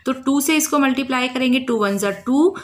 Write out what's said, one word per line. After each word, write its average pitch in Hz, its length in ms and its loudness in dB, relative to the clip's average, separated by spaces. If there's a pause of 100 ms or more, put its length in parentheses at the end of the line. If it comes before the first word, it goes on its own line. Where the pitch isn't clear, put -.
तो 262 60 -2
टू 269 280 0
से 311 160 2
इसको 294 220 0
multiply 262 500 0
करेंगे, 254 300 0
टू 254 180 -2
वन 202 220 0
ज़ा 202 120 0
टू, 285 540 0